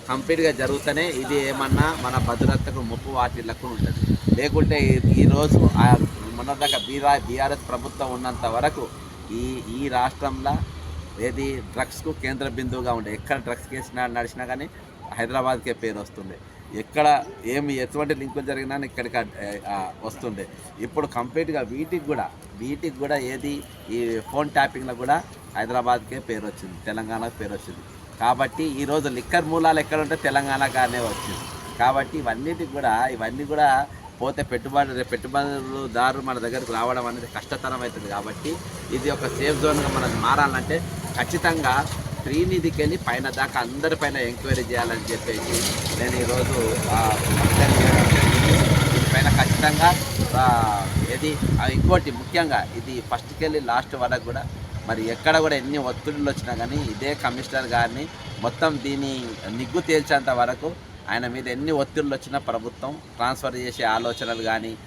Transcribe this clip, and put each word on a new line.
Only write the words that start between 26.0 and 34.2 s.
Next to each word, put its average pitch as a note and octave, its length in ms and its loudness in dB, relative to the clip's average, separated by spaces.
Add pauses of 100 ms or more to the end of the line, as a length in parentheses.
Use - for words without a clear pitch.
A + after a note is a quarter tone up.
పేరు G#2+ 260 -8
వచ్చింది, F#2 400 -12
తెలంగాణకు A2+ 540 -6
పేరు G2+ 140 -8
వచ్చింది. - 260 -12 (400)
కాబట్టి B2+ 440 2
ఈరోజు C#3+ 460 0
లిక్కర్ D3+ 360 0
మూలాలు D#3+ 340 4
ఎక్కడ D#3 200 0
ఉంటే D#3 160 -2
తెలంగాణగానే C3+ 840 0
వచ్చింది. - 800 -6
కాబట్టి C3+ 380 2
ఇవన్నిటికి C#3 560 -4
కూడా, B2 340 2
ఇవన్నీ B2 380 -4
కూడా C#3+ 420 4 (340)